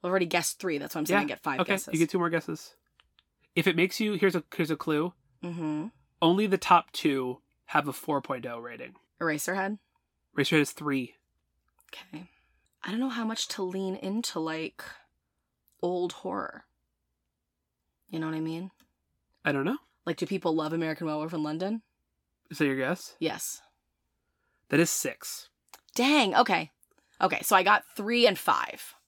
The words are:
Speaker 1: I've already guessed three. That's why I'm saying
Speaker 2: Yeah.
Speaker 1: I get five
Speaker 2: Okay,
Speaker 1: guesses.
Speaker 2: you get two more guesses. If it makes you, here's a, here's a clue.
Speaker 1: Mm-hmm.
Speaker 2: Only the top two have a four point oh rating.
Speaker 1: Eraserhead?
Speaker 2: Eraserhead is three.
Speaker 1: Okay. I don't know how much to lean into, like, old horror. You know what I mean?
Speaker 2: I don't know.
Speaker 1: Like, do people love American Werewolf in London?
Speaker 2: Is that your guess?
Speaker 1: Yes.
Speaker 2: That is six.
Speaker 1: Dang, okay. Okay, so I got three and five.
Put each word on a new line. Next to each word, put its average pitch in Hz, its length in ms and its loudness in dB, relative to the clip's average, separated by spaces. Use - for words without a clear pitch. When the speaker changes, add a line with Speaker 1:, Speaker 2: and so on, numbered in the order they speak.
Speaker 1:
I've 180 80 -2
already 185 160 4
guessed 170 320 0
three. 170 200 -2
That's - 160 -8
why 160 60 -2
I'm 151 60 -2
saying 196 140 4
Speaker 2:
Yeah. - 40 0
Speaker 1:
I - 40 -4
get - 140 -6
five 143 180 -2
Speaker 2:
Okay, 180 120 0
Speaker 1:
guesses. 190 220 -4
Speaker 2:
you 160 40 2
get 160 120 4
two 190 80 0
more 170 120 2
guesses. 160 440 -6
If 165 120 2
it 170 100 4
makes 185 240 2
you, 214 140 2
here's 185 200 4
a, 165 100 0
here's 160 160 0
a 156 60 2
clue. 156 380 0
Speaker 1:
Mm-hmm. 165 440 -4
Speaker 2:
Only 185 260 6
the 185 120 2
top - 340 4
two 131 480 0
have 147 220 0
a 131 40 -6
four 143 280 -2
point 127 260 -8
oh 120 120 -8
rating. 120 360 -14
Speaker 1:
Eraserhead? 190 580 -2
Speaker 2:
Eraserhead 147 240 4
is 143 120 0
three. 139 420 -4
Speaker 1:
Okay. - 360 -16
I 185 40 -6
don't 226 100 -2
know 262 80 0
how 233 160 -4
much 220 240 -4
to - 140 -6
lean 190 340 -4
into, 202 420 -4
like, 160 460 -6
old 180 320 -2
horror. - 520 -8
You 160 100 -6
know 160 60 -2
what 160 80 -4
I 156 60 -4
mean? 165 300 -6
Speaker 2:
I 147 100 2
don't 139 120 0
know. 247 140 0
Speaker 1:
Like, 170 140 -2
do 185 80 -2
people 175 280 -2
love 156 200 -2
American 160 320 -2
Werewolf 151 260 -4
in 156 100 -4
London? 185 380 -4
Speaker 2:
Is 151 80 -12
that 151 80 2
your 135 100 0
guess? 135 420 -4
Speaker 1:
Yes. - 440 -6
Speaker 2:
That 147 120 4
is 170 100 4
six. - 580 -6
Speaker 1:
Dang, 254 420 4
okay. 175 360 2
Okay, 185 200 2
so - 140 4
I 185 60 8
got 202 220 6
three 233 300 4
and 190 120 4
five. - 560 -2